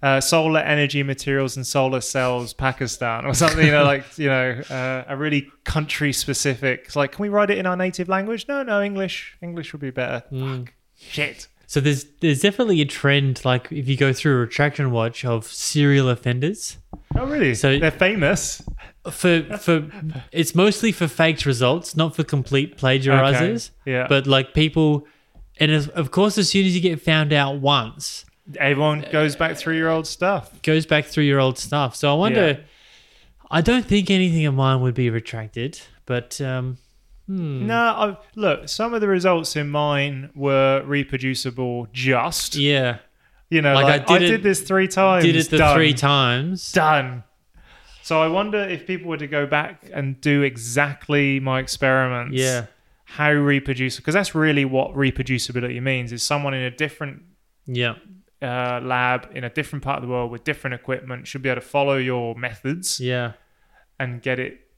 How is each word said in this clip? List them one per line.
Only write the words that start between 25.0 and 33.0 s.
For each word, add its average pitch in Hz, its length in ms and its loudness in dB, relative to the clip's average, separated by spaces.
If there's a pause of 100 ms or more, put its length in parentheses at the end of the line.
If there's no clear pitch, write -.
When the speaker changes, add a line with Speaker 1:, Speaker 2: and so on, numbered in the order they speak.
Speaker 2:
and 151 100 4
as, 151 200 2
of 156 220 -4
course, 202 260 2
as 190 120 2
soon 196 160 2
as 185 80 2
you 180 80 0
get 170 200 0
found 156 320 2
out 143 260 2
once, 135 640 -2 (340)
Speaker 1:
Everyone 147 540 0
goes 151 240 2
back 165 220 -2
through 160 200 -4
your 160 120 0
old 160 180 -2
stuff. - 540 -4
Speaker 2:
goes 156 240 2
back 151 180 2
through 147 220 0
your 139 160 4
old 131 160 0
stuff. 143 400 -4
So 147 120 0
I 143 80 4
wonder, 202 300 4
Speaker 1:
Yeah. 143 180 -2 (840)